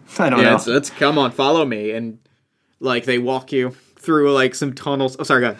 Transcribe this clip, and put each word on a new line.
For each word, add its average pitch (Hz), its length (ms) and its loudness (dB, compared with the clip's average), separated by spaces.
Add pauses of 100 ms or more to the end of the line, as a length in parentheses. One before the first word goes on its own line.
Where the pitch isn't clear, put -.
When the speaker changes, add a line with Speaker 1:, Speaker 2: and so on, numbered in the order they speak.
(200)
Speaker 1:
I 165 100 2
don't 127 100 2
Speaker 2:
Yeah, 123 100 4
Speaker 1:
know. 117 60 4
Speaker 2:
it's, 107 120 -2
it's, 135 220 0
"Come 147 300 0
on, 127 120 0
follow 151 340 2
me." 107 260 -4
And, 113 260 -8 (640)
like, 127 260 -2
they 127 140 0
walk 131 320 -4
you 127 240 -2 (220)
through, 147 360 2
like, 131 220 2
some 139 180 -4
tunnels. 135 460 -4
Oh, 151 40 -6
sorry, 135 180 2
go 120 100 0
ahead. 101 80 -12